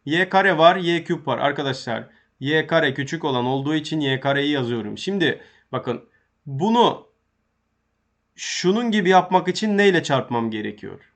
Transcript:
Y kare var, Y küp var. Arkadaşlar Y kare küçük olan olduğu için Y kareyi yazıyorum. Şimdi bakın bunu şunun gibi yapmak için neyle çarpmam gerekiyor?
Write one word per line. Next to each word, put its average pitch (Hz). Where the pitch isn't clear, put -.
Y 175
kare 190
var, 170
Y 170
küp 160
var. 123
Arkadaşlar 131
Y 151
kare 151
küçük 147
olan 127
olduğu 135
için 156
Y 135
kareyi 143
yazıyorum. 117
Şimdi 180
bakın 123
bunu 180
şunun 220
gibi 202
yapmak 180
için 202
neyle 190
çarpmam 117
gerekiyor? 104